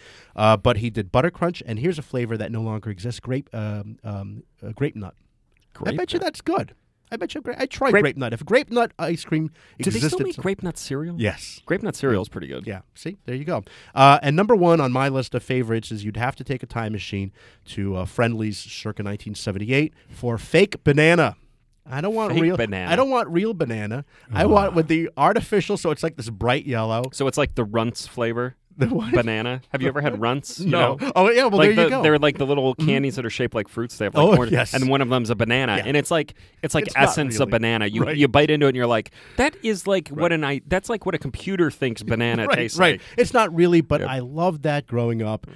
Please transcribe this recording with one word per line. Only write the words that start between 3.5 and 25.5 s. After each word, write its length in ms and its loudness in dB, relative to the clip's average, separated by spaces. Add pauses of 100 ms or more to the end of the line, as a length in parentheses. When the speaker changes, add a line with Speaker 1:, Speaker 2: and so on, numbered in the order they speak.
Speaker 1:
um, 500 -8
um, 400 -10 (180)
uh, 120 -12
grape 240 -6
nut. 160 -12 (640)
I 80 -12
Speaker 2:
Grape 120 -4
Speaker 1:
bet 140 -6
you 80 -4
Speaker 2:
nut. 60 -4
Speaker 1:
that's 160 -8
good. 340 -4 (360)
I 60 -8
bet 160 -8
you 80 -10
gra-, 160 -10
I 80 -4
tried 240 -2
Speaker 2:
Grape 140 6
Speaker 1:
grape 140 -2
nut. 160 -4
If 120 -10
grape 240 2
nut 300 0
ice 260 -4
cream 240 -2 (300)
Speaker 2:
Do 60 -6
they 120 0
still 0 -
Speaker 1:
existed 280 0
Speaker 2:
make 100 -6
Speaker 1:
some 80 -10
Speaker 2:
grape 180 -4
nut 160 -8
cereal? 420 -8
Speaker 1:
Yes. 460 -4
Speaker 2:
Grape 160 -2
nut 140 -6
cereal 260 0
is 80 -8
pretty 160 -12
good. 220 -10
Speaker 1:
Yeah. 140 -10 (120)
See? 320 -12
There 80 -8
you 120 -8
go. 180 -4 (320)
Uh, 260 10
and 140 0
number 200 4
one 240 6
on 120 0
my 180 0
list 240 -4
of 80 -2
favorites 500 -2
is 140 -8
you'd 120 -6
have 180 -4
to 80 -16
take 180 -6
a 60 -12
time 240 -6
machine 400 -6 (380)
to, 260 -6
uh, 100 -4
Friendly's 540 -2
circa 420 -10
nineteen 320 -10
seventy-eight 600 -2 (120)
for 300 -6
fake 460 2
banana. 520 6 (480)
I 180 -8
don't 120 -2
want 200 -2
Speaker 2:
Fake 100 2
Speaker 1:
real 140 2
Speaker 2:
banana. 340 -2
Speaker 1:
I 40 4
don't 140 2
want 200 0
real 260 0
banana. 500 -6 (260)
I 120 0
Speaker 3:
Ugh. 80 4
Speaker 1:
want 240 4
with 120 2
the 300 0
artificial, 600 2